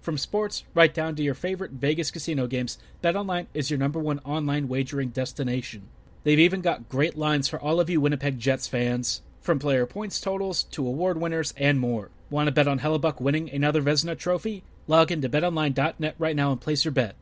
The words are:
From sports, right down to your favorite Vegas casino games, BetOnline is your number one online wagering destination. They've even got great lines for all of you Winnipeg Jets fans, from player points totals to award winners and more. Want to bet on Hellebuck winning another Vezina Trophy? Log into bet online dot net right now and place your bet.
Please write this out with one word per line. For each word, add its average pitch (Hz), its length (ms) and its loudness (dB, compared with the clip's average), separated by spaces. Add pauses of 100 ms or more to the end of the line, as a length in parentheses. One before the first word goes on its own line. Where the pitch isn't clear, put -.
From 156 160 -4
sports, - 460 -4 (100)
right 165 180 6
down 160 240 -2
to 151 60 -2
your 143 100 0
favorite 180 380 -4
Vegas 147 400 -2
casino 147 360 -2
games, 123 300 -4 (260)
BetOnline 180 520 0
is 151 160 -2
your 147 80 0
number 143 200 0
one 151 200 -2
online 143 500 -2
wagering 135 400 -2
destination. 127 800 -4 (340)
They've 151 160 4
even 175 220 4
got 170 300 -2
great 143 260 0
lines 151 320 0
for - 100 -6
all 160 220 2
of 160 80 2
you 175 100 2
Winnipeg 143 400 0
Jets 131 280 0
fans, 123 560 0 (180)
from 156 180 2
player 135 280 2
points 208 340 -6
totals 190 440 -2
to - 220 -4
award 165 320 0
winners 165 380 -2
and 139 240 2
more. 120 300 -2 (180)
Want 147 200 2
to 143 40 0
bet 143 160 4
on 139 120 0
Hellebuck 156 420 0
winning 151 280 0
another 147 300 2
Vezina 147 380 0
Trophy? 185 460 -2 (220)
Log 160 260 4
into 143 180 -2
bet 151 140 2
online 156 280 0
dot 143 260 0
net 156 200 -4
right 160 180 0
now 143 160 2
and 127 80 -2
place 151 240 0
your 151 80 -2
bet. 120 300 0